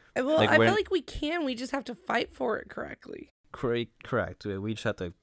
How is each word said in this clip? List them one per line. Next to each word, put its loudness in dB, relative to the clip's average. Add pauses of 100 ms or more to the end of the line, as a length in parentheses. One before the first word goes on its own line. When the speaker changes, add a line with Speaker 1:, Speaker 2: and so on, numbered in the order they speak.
(180)
Speaker 1:
Uh, 0
well, 4
Speaker 2:
Like, 6
Speaker 1:
I 4
feel 8
Speaker 2:
when 8
Speaker 1:
like 0
we 2
can. -4
We -2
just -8
have -2
to -10
fight -4
for -2
it -10
correctly. -12 (200)
Speaker 2:
Cor-, 0 (180)
correct. -2
We, -4
we -2
just -8
have 0
to -6